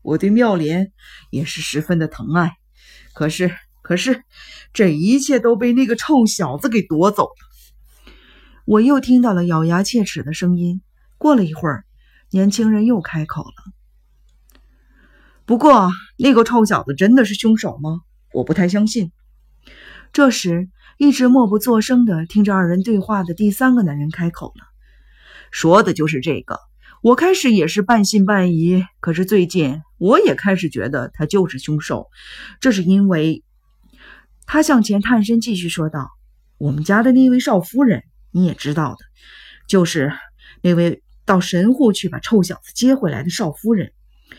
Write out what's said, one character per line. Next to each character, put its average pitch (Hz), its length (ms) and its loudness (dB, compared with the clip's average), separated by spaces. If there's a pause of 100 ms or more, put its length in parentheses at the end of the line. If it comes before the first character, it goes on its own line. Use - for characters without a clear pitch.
我 156 140 -4
对 196 140 -2
妙 220 240 2
莲 175 380 -4 (380)
也 139 140 -6
是 - 160 -12
十 151 220 -6
分 175 160 -2
的 160 100 -2
疼 139 260 -10
爱。 170 220 -2 (580)
可 156 140 -4
是， 180 260 -4 (280)
可 - 140 -2
是， 254 260 -2 (500)
这 190 200 2
一 185 260 0
切 269 220 0
都 233 160 2
被 240 160 0
那 262 140 2
个 233 100 -2
臭 254 300 2
小 147 300 -4
子 269 120 -6
给 220 140 -2
夺 165 280 2
走 208 140 -2
了。 - 880 -18 (500)
我 214 160 2
又 269 200 4
听 254 220 4
到 240 100 2
了 175 140 0
咬 160 180 0
牙 170 180 0
切 214 220 -2
齿 160 180 -8
的 143 120 -8
声 180 240 -2
音。 175 240 -4 (340)
过 302 180 2
了 214 100 2
一 156 100 -6
会 165 140 -6
儿， 139 160 -6 (460)
年 190 200 2
轻 220 200 -2
人 214 140 0
又 233 160 0
开 156 240 -8
口 - 180 -10
了。 - 120 -18 (1900)
不 240 100 2
过， 226 340 6 (280)
那 262 160 4
个 226 100 4
臭 233 220 2
小 185 180 -2
子 143 100 -6
真 196 200 4
的 262 100 6
是 202 100 -4
凶 220 220 2
手 202 220 -8
吗？ 156 220 -8 (320)
我 123 120 -4
不 - 80 -4
太 180 160 0
相 208 180 0
信。 214 240 -4 (1040)
这 285 180 4
时， 180 380 -4 (300)
一 285 140 4
直 254 160 2
默 247 180 6
不 208 120 0
作 226 220 0
声 247 240 2
地 165 220 -2
听 208 180 0
着 202 100 0
二 185 140 0
人 180 140 0
对 214 160 0
话 196 240 -4
的 170 120 -8
第 208 160 0
三 254 240 0
个 240 80 2
男 147 160 -2
人 147 120 -4
开 170 200 -4
口 - 180 -16
了。 - 160 -20 (880)
说 175 320 4
的 190 100 0
就 151 140 -2
是 151 140 -4
这 131 220 -4
个。 - 180 -12 (400)
我 233 140 4
开 349 180 2
始 294 200 2
也 170 160 2
是 202 120 -2
半 208 240 2
信 196 220 2
半 190 260 2
疑， 175 320 0 (160)
可 165 140 -4
是 175 100 -2
最 185 220 2
近 156 340 -4 (180)
我 220 200 2
也 381 160 2
开 190 220 0
始 170 120 -4
觉 110 200 -6
得 135 260 -6
他 151 120 -4
就 185 220 0
是 131 100 -12
凶 151 220 -6
手。 - 280 -8 (520)
这 262 120 2
是 196 100 -2
因 196 240 2
为， 160 380 -2 (1040)
他 302 160 0
向 277 200 4
前 208 180 0
探 226 240 0
身 233 160 0
继 226 140 -6
续 175 140 -6
说 165 200 -4
道： 143 220 -10 (460)
“我 147 160 -4
们 147 100 -4
家 208 220 2
的 262 80 4
那 254 180 4
位 247 80 2
少 254 220 0
夫 240 240 -2
人， 185 180 0 (300)
你 180 120 2
也 160 80 0
知 147 220 -6
道 156 220 -4
的， - 80 -20 (640)
就 185 160 2
是 147 280 -4 (480)
那 180 140 2
位 170 300 -2 (200)
到 190 160 2
神 185 320 0
户 254 200 2
去 190 160 -6
把 135 100 -8
臭 214 240 2
小 175 140 -6
子 - 180 -20
接 262 220 2
回 208 160 -4
来 127 100 -8
的 170 80 -6
少 170 220 -6
夫 226 220 -4
人。” 175 180 -4 (460)